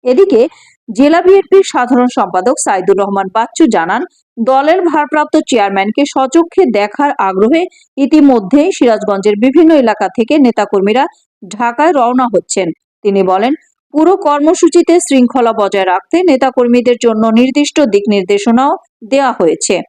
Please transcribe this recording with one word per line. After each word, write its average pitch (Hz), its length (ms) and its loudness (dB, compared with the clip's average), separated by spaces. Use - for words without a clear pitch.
এদিকে 254 360 2
জেলা 285 360 2
বিএনপির 381 480 4
সাধারণ 247 440 0
সম্পাদক 190 380 -2
সাইদুর 190 360 0
রহমান 196 340 -4
বাচ্চু 240 280 -2
জানান, 180 260 -2
দলের 269 420 0
ভারপ্রাপ্ত 294 460 -2
চেয়ারম্যানকে 202 540 -2
স্বচক্ষে 330 500 0
দেখার 208 320 -2
আগ্রহে 220 360 0
ইতিমধ্যেই 277 800 2
সিরাজগঞ্জের 208 680 0
বিভিন্ন 320 280 2
এলাকা 208 320 -2
থেকে 233 180 -2
নেতাকর্মীরা 208 580 0
ঢাকায় 240 520 -2
রওনা 247 380 0
হচ্ছেন। 185 340 -4
তিনি 196 180 0
বলেন, 214 220 0
পুরো 320 200 2
কর্মসূচিতে 320 680 0
শৃঙ্খলা 247 560 0
বজায় 196 320 -2
রাখতে 196 240 -4
নেতাকর্মীদের 247 760 0
জন্য 220 180 0
নির্দিষ্ট 269 380 0
দিক 202 100 0
নির্দেশনাও 208 600 0
দেওয়া 269 280 0
হয়েছে। 170 360 -2